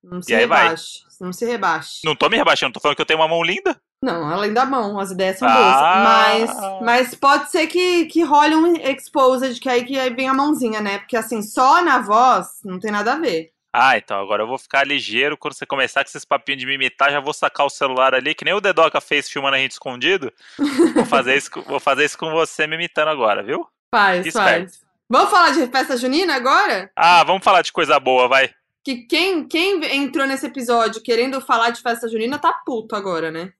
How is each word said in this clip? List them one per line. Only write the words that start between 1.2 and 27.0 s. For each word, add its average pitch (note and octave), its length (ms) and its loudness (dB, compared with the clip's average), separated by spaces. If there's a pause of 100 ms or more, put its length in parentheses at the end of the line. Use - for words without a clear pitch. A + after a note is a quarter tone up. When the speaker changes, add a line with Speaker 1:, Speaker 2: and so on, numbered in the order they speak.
Speaker 1:
Não F3+ 120 -8
se A#3 120 -6
rebaixe. G3 600 -4
Speaker 2:
Não D#3 100 0
tô - 140 0
me - 80 2
rebaixando, D3+ 380 2
tô - 60 -12
falando - 140 0
que D#3 80 -4
eu - 40 -2
tenho D#3+ 120 0
uma D#3+ 80 4
mão E3+ 160 0
linda. E4 340 -4 (280)
Speaker 1:
Não, E3+ 260 -4
além G#3 220 -2
da B3 120 2
mão, G#3+ 360 -4
as F#3+ 100 -6
ideias F#3+ 280 -2
são - 100 0
Speaker 2:
Ah. F#3 960 4
Speaker 1:
boas. - 100 -6
Mas, G3 280 -8
mas A#3+ 340 0
pode C#4+ 340 2
ser E4 160 0
que, F4 400 0
que D#4+ 160 -2
role D4 320 4
um E4 220 4
exposed, C4 840 0
que C4+ 100 -6
aí B3 160 0
que C4+ 140 -6
aí B3+ 160 -2
vem C4 140 -4
a C4+ 60 0
mãozinha, B3+ 460 0
né? G3+ 180 -4
Porque - 180 -6
assim, A3+ 260 -4
só C#4 400 2
na C#4+ 160 2
voz G#3+ 680 2
não F#3 140 -10
tem G#3+ 140 -6
nada G#3 220 -2
a D#4 40 -6
ver. F3+ 320 -4 (280)
Speaker 2:
Ah, B2 200 4
então G2+ 200 -6
agora G2+ 240 -2
eu A2 40 -2
vou C3 120 -6
ficar C#3 280 -2
ligeiro. C3+ 500 -2
Quando C#3+ 180 -10
você - 120 -14
começar C#3 360 -2
com - 60 -6
esses - 160 -16
papinhos C#3 360 -4
de B2+ 60 -10
me C3+ 80 -4
imitar, C3+ 360 0
já C#3+ 100 -2
vou C#3+ 140 -6
sacar D3 320 -2
o C3+ 40 -2
celular C3 440 0
ali, C3+ 200 -2
que - 100 -10
nem E3 100 -2
o G#3 60 -2
Dedoca E3 420 2
fez C#3+ 260 -2
filmando C#3 280 -2
a - 20 0
gente C3 140 -2
escondido. C3+ 600 -4 (600)
Vou C4+ 100 2
fazer C3 280 0
Speaker 1:
<laughs> C#3 40 4
Speaker 2:
isso, - 140 -4 (160)
vou C#3 140 -6
fazer C#3 260 2
isso - 100 -8
com D#3+ 140 -8
você D#3 360 -2
me D#3 100 -8
imitando E3 320 -2
agora, A2 340 0
viu? C#3+ 240 -6 (280)
Speaker 1:
Faz, F#3+ 320 2
Speaker 2:
Esperto. F#3 460 0
Speaker 1:
faz. - 80 -20 (300)
Vamos D#4 200 4
falar E4+ 200 6
de C4+ 160 0
festa C4 300 -2
junina C#4+ 380 0
agora? C4 600 0
Speaker 2:
Ah, E3+ 280 6